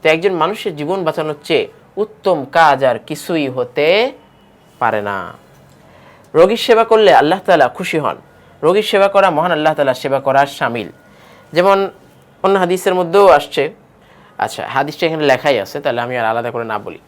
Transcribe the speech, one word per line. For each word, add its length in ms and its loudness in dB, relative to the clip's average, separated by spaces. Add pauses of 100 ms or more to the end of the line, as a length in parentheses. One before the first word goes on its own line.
তো 60 2
একজন 240 0
মানুষের 420 -4
জীবন 280 -6
বাঁচানোর 400 -4
চেয়ে 240 -2 (280)
উত্তম 560 -4
কাজ 320 4
আর 240 0
কিছুই 420 -6
হতে 600 0 (680)
পারে 220 -2
না। 320 -8 (1000)
রোগীর 220 4
সেবা 260 2
করলে 300 4
আল্লাহ 320 4
তাআলা 220 4
খুশি 300 -6
হন। 180 -2 (480)
রোগীর 200 2
সেবা 240 2
করা 220 4
মহান 220 0
আল্লাহ 220 0
তাআলার 200 0
সেবা 260 -2
করার 280 2
শামিল। 400 -6 (680)
যেমন 360 2 (540)
অন্য 160 2
হাদিসের 360 0
মধ্যেও 320 4
আসছে, 460 2 (640)
আচ্ছা, 300 -6
হাদিসটা 380 -4
এখানে 200 -2
লেখাই 340 2
আছে, 220 -8
তাহলে 200 -4
আমি 160 -6
আর 80 -2
আলাদা 260 -4
করে 120 -8
না 160 -6
বলি। 180 -14 (100)